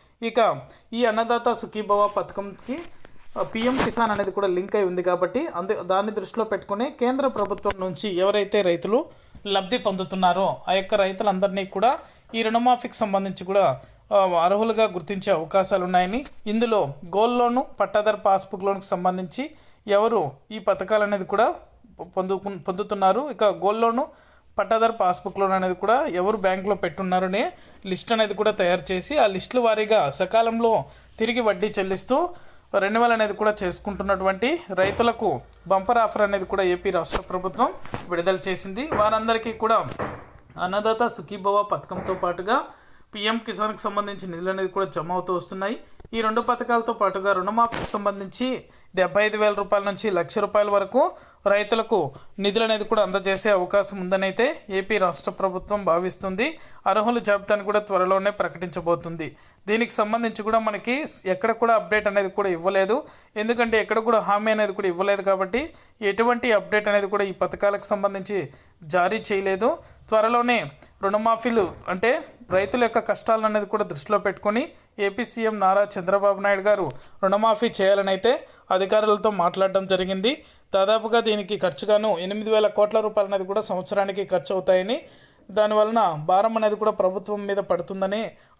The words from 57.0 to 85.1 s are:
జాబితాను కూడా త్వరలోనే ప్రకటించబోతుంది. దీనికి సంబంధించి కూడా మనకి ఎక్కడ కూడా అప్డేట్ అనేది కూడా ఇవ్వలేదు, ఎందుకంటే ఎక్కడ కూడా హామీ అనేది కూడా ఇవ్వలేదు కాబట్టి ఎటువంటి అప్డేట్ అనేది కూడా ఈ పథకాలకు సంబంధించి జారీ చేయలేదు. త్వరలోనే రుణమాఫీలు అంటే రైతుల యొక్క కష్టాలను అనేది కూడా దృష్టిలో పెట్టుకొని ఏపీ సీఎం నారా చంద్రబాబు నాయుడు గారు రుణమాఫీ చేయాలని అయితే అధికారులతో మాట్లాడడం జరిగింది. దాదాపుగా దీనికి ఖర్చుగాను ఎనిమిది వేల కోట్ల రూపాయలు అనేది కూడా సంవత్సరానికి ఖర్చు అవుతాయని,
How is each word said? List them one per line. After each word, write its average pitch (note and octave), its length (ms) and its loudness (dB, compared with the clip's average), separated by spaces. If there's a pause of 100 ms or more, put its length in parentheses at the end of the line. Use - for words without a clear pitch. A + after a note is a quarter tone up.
జాబితాను G3+ 420 2
కూడా G#3 200 2
త్వరలోనే F#3+ 420 2 (100)
ప్రకటించబోతుంది. E3+ 840 -4 (420)
దీనికి A3+ 300 0
సంబంధించి A3+ 480 -2
కూడా A3+ 200 2
మనకి G#3+ 280 -2 (400)
ఎక్కడ A3+ 260 0
కూడా A#3 180 4
అప్డేట్ G#3 320 0
అనేది G3 280 0
కూడా G3 180 0
ఇవ్వలేదు, F#3+ 400 2 (460)
ఎందుకంటే A3+ 400 2
ఎక్కడ A3 160 0 (100)
కూడా A3+ 180 6
హామీ G#3 300 2
అనేది G#3 220 0
కూడా G3 140 0
ఇవ్వలేదు G3 360 0
కాబట్టి F#3+ 340 0 (480)
ఎటువంటి A#3 360 2 (120)
అప్డేట్ G#3 340 0
అనేది G3+ 220 2
కూడా G3+ 160 2
ఈ - 20 -8 (100)
పథకాలకు G3+ 500 0
సంబంధించి G3 440 -2 (580)
జారీ F#3 260 2 (100)
చేయలేదు. G3 400 0 (400)
త్వరలోనే A#3 480 4 (440)
రుణమాఫీలు A3 640 2 (260)
అంటే A3+ 200 2 (420)
రైతుల G3 320 0
యొక్క A3+ 120 0 (100)
కష్టాలను A3 400 0
అనేది G#3+ 240 0
కూడా G#3 180 0
దృష్టిలో F#3 340 0
పెట్టుకొని G#3 380 0 (440)
ఏపీ G3 240 -4
సీఎం A3 240 -2 (100)
నారా G3 180 4 (120)
చంద్రబాబు G3 500 2
నాయుడు G3+ 240 2
గారు G3 180 2 (360)
రుణమాఫీ G#3+ 440 2 (100)
చేయాలని G3 380 2
అయితే G#3 160 2 (440)
అధికారులతో G#3 540 2 (140)
మాట్లాడడం F#3+ 480 2
జరిగింది. F#3+ 400 0 (440)
దాదాపుగా G#3+ 520 2
దీనికి G#3 360 -2
ఖర్చుగాను G#3 460 2 (160)
ఎనిమిది G#3 280 -2
వేల G#3+ 140 6 (100)
కోట్ల G#3 280 4
రూపాయలు G#3 240 0
అనేది G3 200 -2
కూడా G3+ 200 -2
సంవత్సరానికి G3 640 -2
ఖర్చు F3+ 240 -2
అవుతాయని, F#3 400 2 (640)